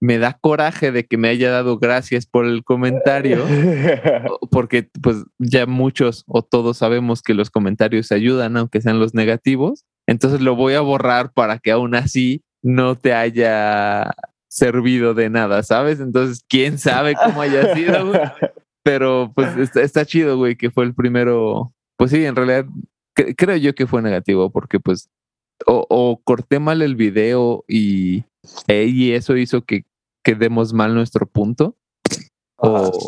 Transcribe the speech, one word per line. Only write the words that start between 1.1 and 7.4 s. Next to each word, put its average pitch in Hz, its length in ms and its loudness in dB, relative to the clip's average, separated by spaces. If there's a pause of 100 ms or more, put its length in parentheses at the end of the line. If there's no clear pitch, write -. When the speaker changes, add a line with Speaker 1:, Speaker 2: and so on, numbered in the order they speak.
Speaker 1:
me 113 100 2
haya 123 220 0
dado 123 280 0
gracias 120 480 -2
por 120 200 0
el 120 180 -2
comentario, 127 800 0
Speaker 2:
<laughs> 143 840 0
Speaker 1:
o-, - 200 -8
porque, 120 380 0 (140)
pues, 110 220 0 (140)
ya 123 280 0
muchos 127 600 -2
o 117 160 0
todos 120 360 0
sabemos 120 440 0
que 113 120 0
los 104 160 -2